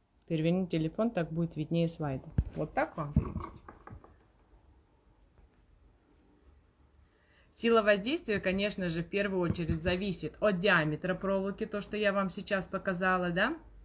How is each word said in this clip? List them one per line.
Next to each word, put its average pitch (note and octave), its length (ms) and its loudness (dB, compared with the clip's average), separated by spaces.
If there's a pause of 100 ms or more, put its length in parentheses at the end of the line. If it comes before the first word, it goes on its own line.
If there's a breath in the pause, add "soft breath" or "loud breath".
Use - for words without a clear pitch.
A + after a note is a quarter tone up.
(280)
переверни E3+ 380 2
телефон, E3+ 440 0
так E3 220 -2
будет E3 240 -2
виднее D#3+ 320 0
слайды. C#3+ 340 -4 (320)
Вот D#3 180 -4
так D#4 220 -2
вам? D3 180 -6 (4000 soft breath)
Сила A3+ 260 6
воздействия, G#3 580 2
конечно F#3+ 480 0
же, E3 160 0
в E3+ 60 -12
первую G3 320 0
очередь E3+ 420 0
зависит F3+ 560 -2
от G3+ 220 2
диаметра F3 520 2
проволоки, G3 520 -2
то, G#3 160 -6
что - 160 -8
я G3+ 160 2
вам G3 160 2
сейчас F#3+ 380 -4
показала, F#3 640 0
да? G3+ 220 2 (320)